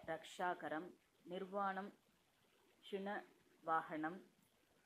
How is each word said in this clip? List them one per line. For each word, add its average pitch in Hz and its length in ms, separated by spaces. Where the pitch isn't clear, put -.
ரக்ஷாகரம் 170 840
நிர்வாணம் 190 680
ஷிண 202 400
வாகனம் 160 560